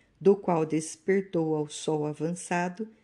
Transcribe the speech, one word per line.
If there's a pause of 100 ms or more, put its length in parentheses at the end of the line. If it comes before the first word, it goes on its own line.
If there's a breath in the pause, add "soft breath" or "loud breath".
(180 soft breath)
do
qual
despertou
ao
sol
avançado (160 loud breath)